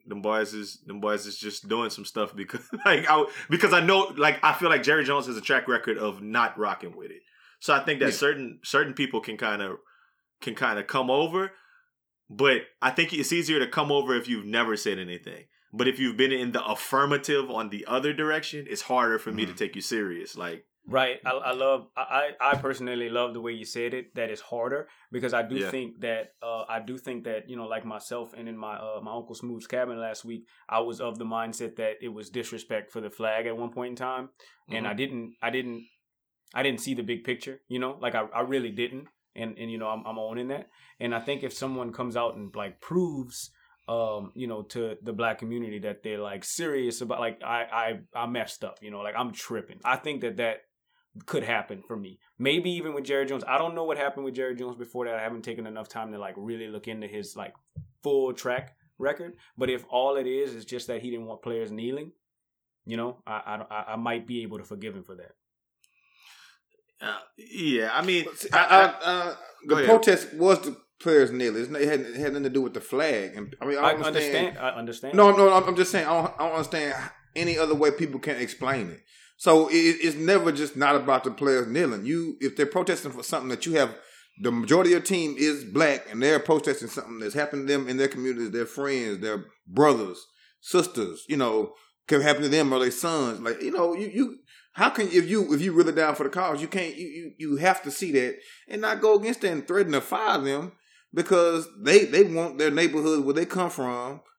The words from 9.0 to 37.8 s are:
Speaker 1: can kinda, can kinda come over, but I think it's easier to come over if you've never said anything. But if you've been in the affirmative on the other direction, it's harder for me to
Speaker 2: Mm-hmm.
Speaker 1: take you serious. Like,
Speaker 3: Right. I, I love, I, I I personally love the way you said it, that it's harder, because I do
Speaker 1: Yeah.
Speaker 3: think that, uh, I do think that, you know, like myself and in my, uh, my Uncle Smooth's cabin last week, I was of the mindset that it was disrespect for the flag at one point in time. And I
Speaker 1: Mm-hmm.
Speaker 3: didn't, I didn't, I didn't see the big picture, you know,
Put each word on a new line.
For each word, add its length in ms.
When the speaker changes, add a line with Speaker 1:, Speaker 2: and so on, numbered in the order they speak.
Speaker 1:
can 180
kinda, 380
can 140
kinda 280
come 280
over, 400
but 320
I 100
think 220
it's 200
easier 260
to 80
come 240
over 240
if 120
you've 180
never 320
said 220
anything. 460
But 120
if 120
you've 180
been 140
in 200
the 120
affirmative 880
on 200
the 180
other 260
direction, 560
it's 140
harder 340
for 140
me 140
to 60
Speaker 2:
Mm-hmm. 60
Speaker 1:
take 180
you 60
serious. 560
Like, 280
Speaker 3:
Right. 400
I, 60
I 220
love, 420
I, 460
I 100
I 60
personally 520
love 240
the 60
way 140
you 100
said 300
it, 220
that 140
it's 120
harder, 480
because 200
I 80
do 140
Speaker 1:
Yeah. 160
Speaker 3:
think 300
that, 320
uh, 240
I 140
do 160
think 260
that, 260
you 60
know, 120
like 180
myself 500
and 140
in 80
my, 180
uh, 260
my 120
Uncle 200
Smooth's 320
cabin 320
last 280
week, 200
I 140
was 180
of 200
the 60
mindset 520
that 240
it 80
was 200
disrespect 600
for 80
the 100
flag 380
at 80
one 160
point 200
in 40
time. 340
And 160
I 40
Speaker 1:
Mm-hmm. 80
Speaker 3:
didn't, 440
I 100
didn't, 360
I 100
didn't 180
see 120
the 80
big 220
picture, 460
you 100
know, 220